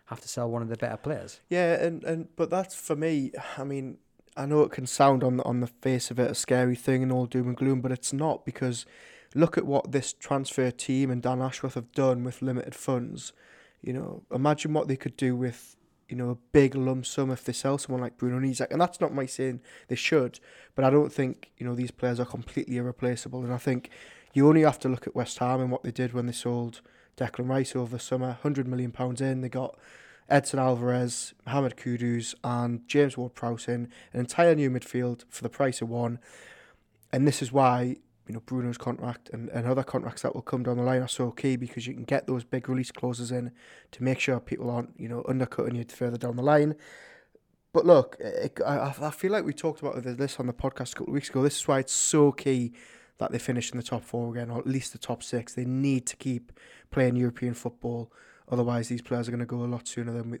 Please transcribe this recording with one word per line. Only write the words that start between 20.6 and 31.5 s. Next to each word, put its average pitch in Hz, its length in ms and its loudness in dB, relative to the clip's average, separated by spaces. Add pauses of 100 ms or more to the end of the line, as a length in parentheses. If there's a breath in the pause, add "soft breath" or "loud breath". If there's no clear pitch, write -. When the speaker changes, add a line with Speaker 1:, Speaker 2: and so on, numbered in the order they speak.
Speaker 2:
but 135 100 4
I 131 60 6
don't 147 200 6
think, - 460 -4
you 120 80 -10
know, 123 100 -4
these 123 140 -2 (100)
players 123 200 0
are 120 60 -2 (120)
completely 123 400 -4
irreplaceable. 123 640 -4
And 123 80 -4
I 123 60 -2
think 123 320 -2 (440 loud breath)
you 139 140 8
only 156 140 10
have 147 200 6
to 131 80 0
look 127 180 -4
at - 80 -8
West - 240 -4
Ham 127 200 0
and 127 120 0
what 127 120 -2
they 123 80 -6
did 123 220 -2
when 123 140 -2
they 120 40 -4 (160)
sold 120 340 -4 (360 soft breath)
Declan 123 320 -4
Rice 131 260 0
over 123 220 -4
the - 20 -10
summer. 123 440 -2
Hundred 139 240 0
million 123 240 -2
pounds 123 300 -4
in, 131 200 0
they 127 80 -4
got 127 260 -4 (540 loud breath)
Edson 139 300 4
Alvarez, 123 720 0 (120)
Mohamed 127 320 0